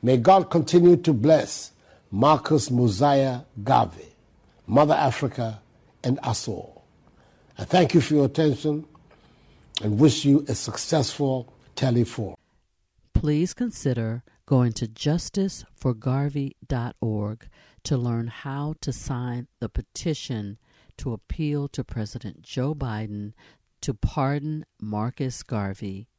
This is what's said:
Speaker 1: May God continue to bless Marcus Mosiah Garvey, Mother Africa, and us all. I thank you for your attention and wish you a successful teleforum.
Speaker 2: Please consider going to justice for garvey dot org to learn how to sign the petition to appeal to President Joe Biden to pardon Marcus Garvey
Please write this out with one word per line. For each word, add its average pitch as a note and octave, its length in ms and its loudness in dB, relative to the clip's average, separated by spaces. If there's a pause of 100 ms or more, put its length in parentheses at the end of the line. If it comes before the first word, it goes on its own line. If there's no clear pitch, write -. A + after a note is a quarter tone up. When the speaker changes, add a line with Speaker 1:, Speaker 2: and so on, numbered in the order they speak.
Speaker 1:
May B2+ 160 4
God F#3 320 6
continue F3 480 6
to E3 160 0
bless C#3 600 2 (380)
Marcus C3+ 600 2
Mosiah B2 720 2 (200)
Garvey, - 520 0 (520)
Mother D3 280 4
Africa, B2 680 -2 (420)
and C3 200 0
us - 260 -4
all. - 360 -12 (720)
I - 60 -6
thank F3 280 4
you E3+ 80 8
for D3+ 140 0
your D3 100 6
attention D3+ 640 0 (920)
and G#2+ 200 0
wish D3 240 4
you C#3+ 240 4
a A2+ 80 -2
successful C3 920 -2 (300)
teleforum. A#2 580 0 (800)
Speaker 2:
Please D3+ 420 0
consider A#2+ 680 -4 (200)
going B2 280 2
to A2+ 160 -6
justice - 840 -4
for B2+ 220 -4
garvey C#3 600 -4 (100)
dot B2 340 -4
org G#2+ 480 -4 (360)
to C#3+ 120 -2
learn A#2 300 -2
how C#3+ 540 -8
to C3+ 120 -6
sign B2 540 -6 (140)
the A#2 80 -6
petition A2 880 -6 (380)
to B2+ 160 -6
appeal D3 560 -6
to - 160 -8
President - 580 -10
Joe C3+ 320 -4
Biden G#2+ 600 -8 (480)
to C3 120 -4
pardon D3 720 -4 (140)
Marcus A2 640 -6
Garvey G2 640 -8 (100)